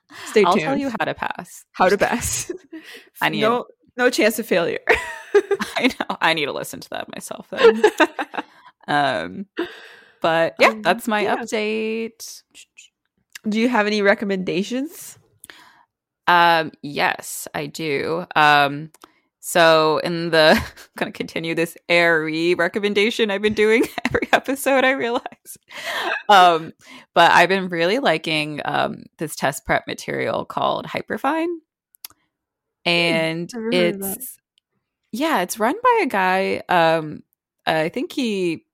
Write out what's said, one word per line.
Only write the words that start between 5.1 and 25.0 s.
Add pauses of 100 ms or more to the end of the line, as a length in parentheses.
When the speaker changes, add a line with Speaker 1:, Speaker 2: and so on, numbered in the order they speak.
Speaker 2:
<laughs>
I
know.
I
need
to
listen
to
that
myself
then.
Speaker 1:
<laughs>
Speaker 2:
Um, (720)
but
yeah,
Speaker 1:
Um,
Speaker 2:
that's
my
Speaker 1:
yeah.
Speaker 2:
update. (1080)
Speaker 1:
Do
you
have
any
recommendations? (1120)
Speaker 2:
Um, (100)
yes,
I
do.
Um, (500)
so
in
the, (180)
<laughs>
gonna
continue
this (120)
airy
recommendation
I've
been
doing (120)
<laughs>
every
episode,
I
realize. (720)